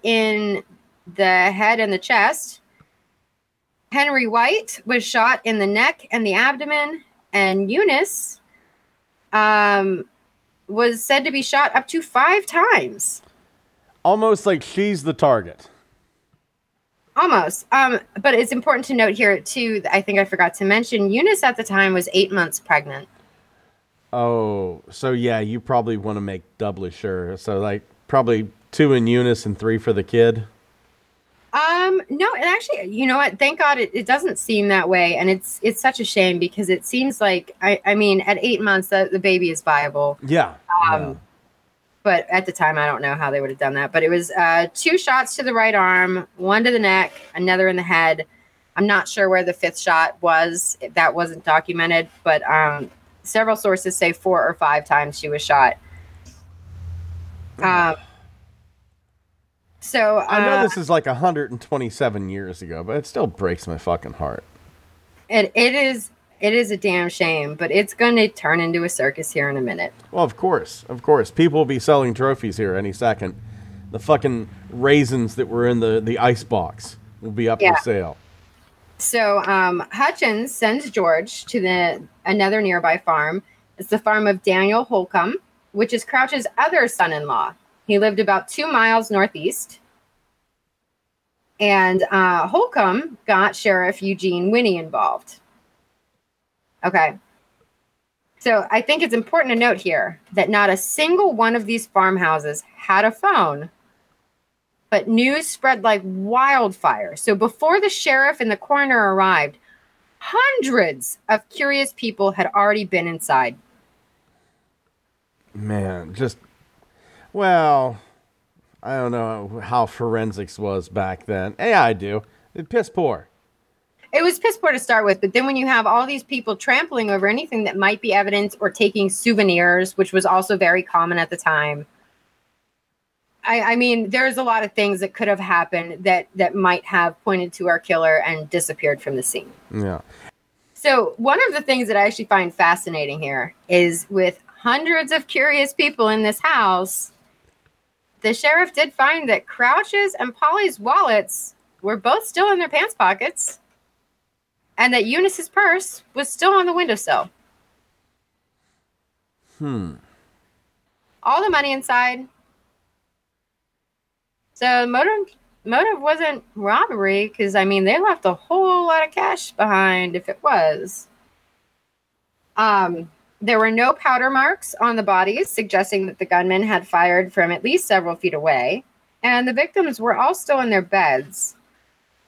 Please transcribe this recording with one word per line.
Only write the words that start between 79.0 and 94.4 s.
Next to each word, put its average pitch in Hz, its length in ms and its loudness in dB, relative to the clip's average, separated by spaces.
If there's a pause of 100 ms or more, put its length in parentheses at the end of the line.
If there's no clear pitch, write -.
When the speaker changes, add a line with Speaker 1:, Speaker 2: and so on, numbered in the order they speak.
Speaker 1:
um, 185 460 0
Hutchins 247 640 -2
sends 233 380 -2
George 170 540 -2
to - 140 -4
the, 180 440 0 (200)
another 196 380 0
nearby 175 380 0
farm. 160 420 -2 (380)
It's 190 100 -12
the 208 80 0
farm 214 300 0
of 190 160 0
Daniel 196 400 2
Holcomb, 196 540 -2 (340)
which 226 200 -2
is 226 140 -4
Crouch's 262 400 -2 (140)
other 294 280 2
son-in-law. 147 680 -2 (320)
He 208 100 2
lived 208 220 2
about 196 280 0
two 294 240 -8
miles 226 380 2
northeast. - 720 -2 (1800)
And, 190 520 2
uh, 180 360 2
Holcomb 262 800 0
got 196 300 2
Sheriff 185 480 0
Eugene 185 480 -2